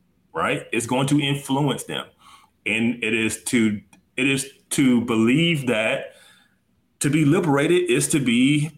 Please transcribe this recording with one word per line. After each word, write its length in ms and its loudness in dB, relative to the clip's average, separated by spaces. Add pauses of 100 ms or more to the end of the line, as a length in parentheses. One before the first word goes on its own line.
(340)
right? 400 -4
It's 120 -2
going 220 0
to 120 2
influence 680 -2
them. 200 -10 (600)
And 380 -2
it 100 -2
is 320 -4
to, 360 0 (360)
it 100 -2
is 240 -2 (200)
to 300 2
believe 680 0
that 480 -2 (840)
to 100 0
be 140 2
liberated 680 2
is 200 0
to 100 0
be 580 2